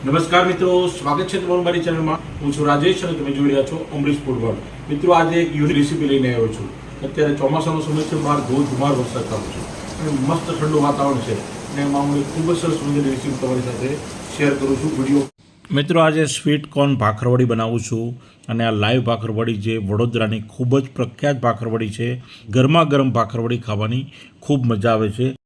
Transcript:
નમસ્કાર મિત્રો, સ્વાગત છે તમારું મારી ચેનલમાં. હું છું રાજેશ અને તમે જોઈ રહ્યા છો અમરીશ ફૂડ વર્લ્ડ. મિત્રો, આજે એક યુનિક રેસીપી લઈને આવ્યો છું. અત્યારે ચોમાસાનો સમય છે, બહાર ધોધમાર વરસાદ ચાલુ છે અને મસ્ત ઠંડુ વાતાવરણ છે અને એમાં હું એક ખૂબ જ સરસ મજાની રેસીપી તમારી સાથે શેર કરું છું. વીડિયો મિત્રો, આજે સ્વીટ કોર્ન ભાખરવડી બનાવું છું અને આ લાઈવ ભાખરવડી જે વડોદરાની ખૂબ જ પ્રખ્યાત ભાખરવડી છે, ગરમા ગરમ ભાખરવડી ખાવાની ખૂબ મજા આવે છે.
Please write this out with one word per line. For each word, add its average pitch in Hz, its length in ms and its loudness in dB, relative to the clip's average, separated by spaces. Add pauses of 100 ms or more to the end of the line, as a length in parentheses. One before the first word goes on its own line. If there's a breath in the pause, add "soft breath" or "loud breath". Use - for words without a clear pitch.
નમસ્કાર 165 400 4
મિત્રો, 180 400 2
સ્વાગત 160 420 -2
છે 180 180 -4
તમારું 175 180 2
મારી 175 160 2
ચેનલમાં. 160 380 0 (240)
હું 143 100 0
છું 147 140 0
રાજેશ 147 380 2
અને 160 140 -4
તમે 139 120 -4
જોઈ 139 180 2
રહ્યા 139 140 4
છો - 320 -4
અમરીશ 143 220 0 (100)
ફૂડ 123 100 -2
વર્લ્ડ. 110 540 -6
મિત્રો, 156 220 2
આજે 165 280 4
એક 147 160 -2
યુનિક 147 200 2
રેસીપી 143 320 2
લઈને 127 260 2
આવ્યો 113 120 2
છું. - 220 -6 (340)
અત્યારે 147 320 0
ચોમાસાનો 156 460 0
સમય 151 220 -2
છે, 151 200 -2
બહાર 143 160 0
ધોધમાર 135 540 0
વરસાદ 123 300 -2
ચાલુ 107 200 -6
છે - 180 -10 (400)
અને 143 280 0
મસ્ત 160 320 -2
ઠંડુ 151 200 2
વાતાવરણ 139 380 0
છે 110 240 -4
અને - 400 -8
એમાં 143 260 0
હું 143 100 0
એક 143 60 -2
ખૂબ 165 280 -2
જ 165 40 2
સરસ 160 300 0
મજાની 143 240 2
રેસીપી 131 360 -4
તમારી 127 140 0
સાથે 120 280 -4 (480)
શેર 143 180 2
કરું 135 220 0
છું. 156 220 -2
વીડિયો 139 240 4 (500)
મિત્રો, 147 280 2
આજે 156 260 4
સ્વીટ 147 400 0
કોર્ન 139 300 2
ભાખરવડી 123 480 4
બનાવું 113 360 0
છું 117 400 -4 (280 loud breath)
અને 117 160 0
આ 117 60 2
લાઈવ 110 320 2
ભાખરવડી 110 520 0
જે 110 220 -2
વડોદરાની 110 640 0
ખૂબ 123 380 0
જ 131 80 0 (100)
પ્રખ્યાત 131 440 -2
ભાખરવડી 113 500 -2
છે, 120 320 -6 (280 loud breath)
ગરમા 139 340 4
ગરમ 139 260 2
ભાખરવડી 117 480 0
ખાવાની 110 480 -4 (340 loud breath)
ખૂબ 139 260 0
મજા 117 260 2
આવે 110 180 2
છે. 127 360 -2